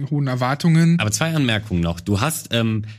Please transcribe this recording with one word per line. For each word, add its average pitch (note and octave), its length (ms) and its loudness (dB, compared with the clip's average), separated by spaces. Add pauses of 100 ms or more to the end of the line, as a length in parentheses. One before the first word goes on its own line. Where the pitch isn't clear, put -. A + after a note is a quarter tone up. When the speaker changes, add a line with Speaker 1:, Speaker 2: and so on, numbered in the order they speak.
(120)
Speaker 1:
hohen C#3+ 160 0
Erwartungen. D#3+ 720 2
Speaker 2:
Aber G#2+ 120 0
zwei D#3+ 220 -2
Anmerkungen A2 480 0
noch. E2+ 180 -2
Du G2+ 220 0
hast, D#3 300 -4
ähm, A2+ 320 -2 (140)